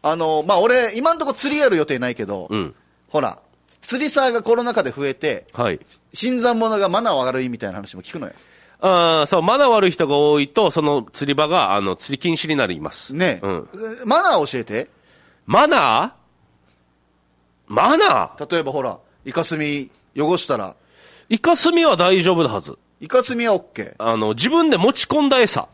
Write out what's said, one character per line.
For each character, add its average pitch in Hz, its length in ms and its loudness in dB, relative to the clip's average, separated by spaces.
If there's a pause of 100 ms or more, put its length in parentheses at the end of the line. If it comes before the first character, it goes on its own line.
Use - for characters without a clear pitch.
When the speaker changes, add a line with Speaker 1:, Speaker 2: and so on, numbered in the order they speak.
Speaker 1:
あ 151 140 0
の、 156 300 0
ま 196 100 2
あ、 175 40 4
俺、 226 360 2
今 320 180 2
ん 330 40 -6
と 320 60 -4
こ 277 80 -4
釣 285 220 -2
り 302 80 0
や 262 80 4
る 185 60 2
予 147 100 0
定 131 120 -4
な 123 120 -4
い 117 40 -6
け 110 120 -8
ど、 92 240 -8
Speaker 2:
う 107 60 -4
ん。 85 180 -4 (340)
Speaker 1:
ほ 151 140 -2
ら、 113 180 -6 (400)
釣 269 240 -4
り 294 60 -2
竿 262 220 2
が 233 100 -2
コ 226 120 2
ロ 240 80 -2
ナ 240 120 -4
禍 220 80 0
で 127 80 -2
増 139 160 -6
え 135 80 -4
て、 135 400 -6
Speaker 2:
は 117 180 -2
い。 76 80 -6 (320)
Speaker 1:
新 247 300 -4
参 240 160 2
者 220 200 0
が 196 120 0
マ 196 100 0
ナ 226 120 -2
ー - 20 0
悪 131 280 -2
い 127 60 -4
み 117 100 -10
た 104 100 -8
い - 20 -6
な 90 60 -12
話 101 200 -14
も 92 60 -18
聞 - 100 -18
く - 60 -12
の - 80 -10
よ。 - 80 -16 (520)
Speaker 2:
あ 170 360 4
ー、 143 40 0
そ 185 120 2
う、 156 40 2
マ 214 140 2
ナ 285 80 4
ー 262 40 4
悪 208 200 4
い 175 40 0
人 165 140 -2
が 143 120 2
多 147 220 4
い 143 80 -2
と、 202 220 2
そ 160 120 -2
の 143 280 0
釣 139 200 -6
り 135 40 2
場 151 140 0
が、 139 260 2
あ 101 60 2
の、 98 160 -2
釣 - 220 -8
り - 20 -
禁 165 140 -2
止 156 140 -6
に 156 60 0
な 131 120 0
り 85 140 -6
ま 78 120 -10
す。 - 220 -14
Speaker 1:
ね 151 280 -2
え。 98 40 -6
Speaker 2:
う 98 40 -4
ん。 87 180 -6 (360)
Speaker 1:
マ 285 180 2
ナ 311 160 2
ー 147 140 -2
教 131 60 -4
え 117 60 -6
て。 - 260 -6 (560)
Speaker 2:
マ 269 200 4
ナ 175 500 0 (1500)
ー？ - 40 -12
マ 196 240 2
ナ 359 400 2
ー？ - 160 -8
Speaker 1:
例 170 60 0
え 160 40 -2
ば 135 100 -6
ほ 143 100 -4
ら、 107 160 -6 (260)
イ 131 80 -12
カ 165 100 -2
ス 165 140 -4
ミ 147 340 -6 (240)
汚 151 220 0
し - 100 -4
た 131 120 -2
ら。 95 180 -10 (540)
Speaker 2:
イ 220 80 0
カ 339 180 2
ス 339 160 0
ミ 339 140 4
は 233 100 4
大 180 260 2
丈 180 120 2
夫 165 80 2
だ 123 100 0
は 101 80 -6
ず。 76 160 -16 (240)
Speaker 1:
イ 151 80 -18
カ 254 140 2
ス 254 120 -2
ミ 233 120 -2
は 214 80 2
オ 180 60 -2
ッ - 20 -20 (100)
ケ - 260 -12
ー。 107 60 -8
Speaker 2:
あ 113 140 2
の、 107 160 0
自 151 160 -2
分 320 180 2
で 262 80 2
持 202 160 2
ち - 140 -4
込 294 160 0
ん 277 80 2
だ 254 100 4
餌。 170 340 0